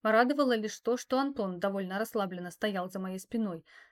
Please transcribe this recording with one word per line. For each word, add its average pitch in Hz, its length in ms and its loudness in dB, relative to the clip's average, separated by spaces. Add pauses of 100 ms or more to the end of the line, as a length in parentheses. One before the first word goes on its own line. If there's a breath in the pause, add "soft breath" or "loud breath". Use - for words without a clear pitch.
Радовало 247 520 4
лишь 214 260 -4
то, 240 160 2
что 254 220 -2
Антон 220 400 -2
довольно 196 400 -2
расслабленно 185 520 -2
стоял 185 400 -2
за 190 80 -6
моей 190 200 -4
спиной, 190 460 -4 (260 soft breath)